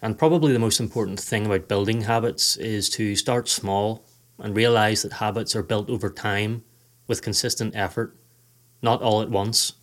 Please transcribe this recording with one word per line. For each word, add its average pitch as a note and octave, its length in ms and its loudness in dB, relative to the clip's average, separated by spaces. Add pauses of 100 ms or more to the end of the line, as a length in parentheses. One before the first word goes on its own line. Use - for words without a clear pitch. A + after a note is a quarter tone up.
And A2 160 -4
probably D#3 340 4
the A#2+ 60 4
most A2+ 220 2
important G2+ 380 -2
thing G#2+ 280 -2
about F#2+ 200 0
building G#2 360 0
habits A2+ 560 0
is G#2+ 320 -4
to G#2 260 -2
start A#2+ 320 0
small G#2 560 -2 (340)
and G#2 160 -6
realize A2 460 4
that - 140 -6
habits G#2+ 420 -2
are G#2+ 60 -2
built G#2 260 -2
over G#2+ 220 -2
time G#2+ 520 -2 (440)
with A2+ 160 -2
consistent A2 520 -2
effort, A2 400 -4 (680)
not A#2+ 180 4
all A2 220 4
at - 80 -4
once. G#2 420 0 (100)